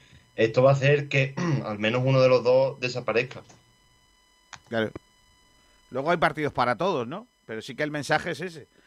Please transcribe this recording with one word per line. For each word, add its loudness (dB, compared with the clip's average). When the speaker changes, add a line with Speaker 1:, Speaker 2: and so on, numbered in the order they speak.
Speaker 1:
esto 2
va 8
a 6
hacer 2
que -2
<clears throat> -2
al -6
menos 0
uno 4
de 6
los 4
dos 2
desaparezca. -4
Speaker 2:
Claro. -2
Luego -4
hay 0
partidos 0
para 0
todos, -2
¿no? -12
Pero -10
sí -14
que -6
el -4
mensaje -2
es -8
ese. -14